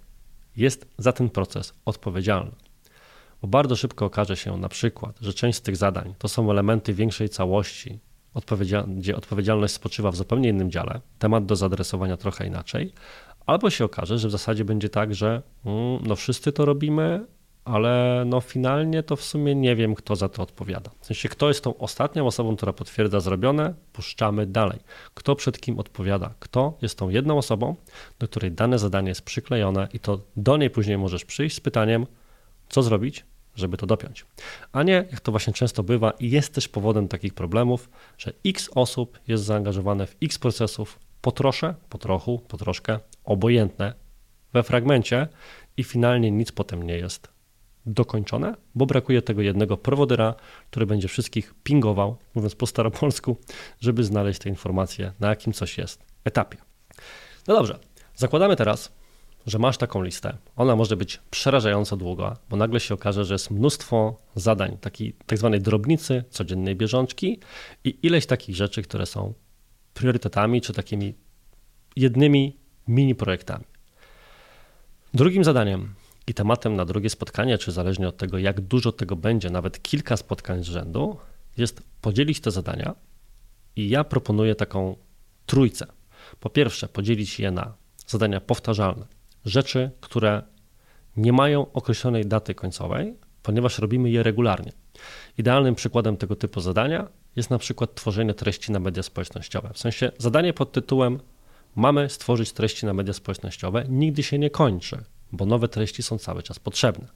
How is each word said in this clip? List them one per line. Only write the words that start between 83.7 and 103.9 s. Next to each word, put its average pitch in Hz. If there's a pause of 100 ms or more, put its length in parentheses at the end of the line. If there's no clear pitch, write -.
i 104
ja 139
proponuję 110
taką 95 (500)
trójcę. 135 (540)
Po -
pierwsze, 123
podzielić 104
je 101
na 90 (340)
zadania 101
powtarzalne, 101 (400)
rzeczy, 131 (100)
które 104 (760)
nie 113
mają 139
określonej 117
daty 104
końcowej, 120 (280)
ponieważ 117
robimy 120
je 117
regularnie. 110 (680)
Idealnym 123
przykładem 110
tego 101
typu -
zadania 123 (280)
jest 120
na 127
przykład -
tworzenie 107
treści -
na 101
media 92
społecznościowe. -
W -
sensie 120
zadanie 147
pod -
tytułem 127 (560)
„Mamy 139
stworzyć 117
treści -
na 104
media 95
społecznościowe” 95
nigdy 143